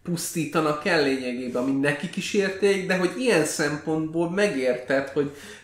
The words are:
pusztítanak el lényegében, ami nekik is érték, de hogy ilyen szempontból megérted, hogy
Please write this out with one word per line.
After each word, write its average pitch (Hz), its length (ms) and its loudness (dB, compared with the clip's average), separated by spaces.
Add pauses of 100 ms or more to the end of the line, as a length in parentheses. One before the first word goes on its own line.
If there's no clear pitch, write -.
pusztítanak 165 840 0
el 170 180 4
lényegében, 127 600 -2
ami 135 80 0
nekik 143 440 0
is - 180 -6
érték, 196 540 2
de 185 100 2
hogy 180 200 0
ilyen 220 280 4
szempontból 160 840 -2
megérted, 139 760 0
hogy 139 220 0 (320)